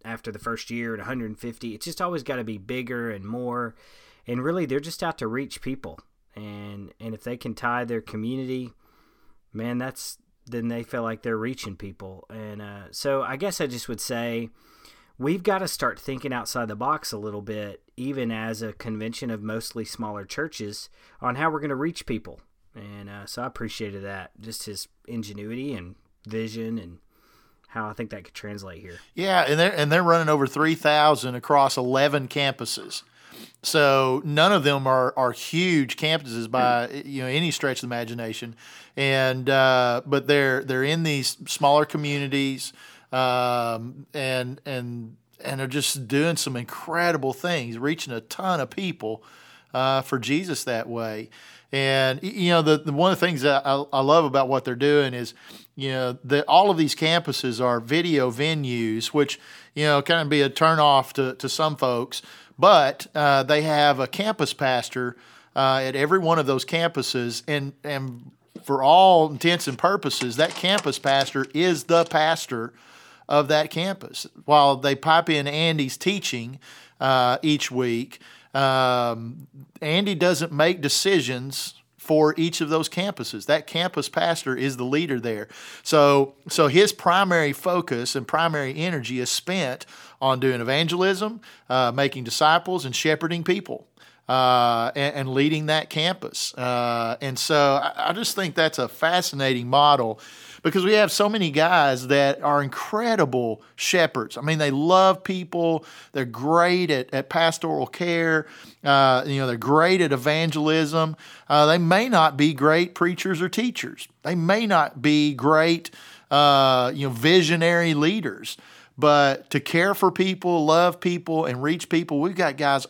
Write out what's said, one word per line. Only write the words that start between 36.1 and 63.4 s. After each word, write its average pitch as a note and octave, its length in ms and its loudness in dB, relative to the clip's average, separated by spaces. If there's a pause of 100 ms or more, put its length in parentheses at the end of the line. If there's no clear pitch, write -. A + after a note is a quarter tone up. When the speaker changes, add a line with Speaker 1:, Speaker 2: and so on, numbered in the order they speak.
Speaker 2:
by, B2 380 0 (160)
you C3+ 180 -8
know, B2+ 60 -6
any D#3+ 200 -2
stretch C#3 320 -4
of B2 80 -8
the A#2+ 60 -6
imagination. A#2 600 -8 (420)
And, C3+ 520 0
uh, B2+ 560 4
but C#3 220 -2
they're, C#3 380 2
they're C3 180 -2
in D#3+ 200 -2
these C#3+ 340 -2 (100)
smaller D3 380 2
communities, C#3+ 880 -4 (440)
um, B2 960 -2
and, C3 520 -6
and, A#2+ 500 -10 (280)
and C3+ 180 -6
are C3+ 60 -4
just C#3 400 -4
doing D3+ 280 2
some C3+ 220 -6
incredible D#3+ 760 -2
things, C3 440 -4
reaching C#3 360 -4
a A2+ 80 -6
ton F#3 380 -4
of B2+ 100 -6
people, D3 540 -8 (500)
uh, C3 280 0
for C3 180 -4
Jesus D3 460 -4
that A#2 240 -4
way. A2+ 400 -8 (420)
And, C3+ 500 2
y-, F#3 80 -6
you F3 200 0
know, E3+ 120 6
the, D#3 160 4
the, D3+ 140 -6
one E3+ 220 2
of - 60 -2
the E3+ 60 2
things D#3+ 180 -2
that C#3 220 2
I, C#3 180 0 (100)
I C3+ 80 2
love D#3 240 6
about C3+ 240 0
what C3 160 0
they're B2 100 -4
doing C#3 380 2
is, A#2+ 200 -8 (420)
you C3+ 140 -6
know, C3 340 -4
the, C#3+ 240 2
all F#3 220 6
of F3 80 2
these D#3 180 0
campuses C#3+ 680 0
are A#2+ 160 2
video C#3 500 0
venues, A#2+ 800 -2
which, D3 320 0 (340)
you D3 120 -2
know, C#3+ 160 4
kind E3+ 200 2
of D3 80 -4
be C#3+ 120 4
a C#3 80 2
turnoff D3 640 4
to, C3 220 -2
to - 140 -6
some D#3 280 -2
folks. B2 440 -2 (380)
But, D#3 560 6
uh, C#3+ 260 4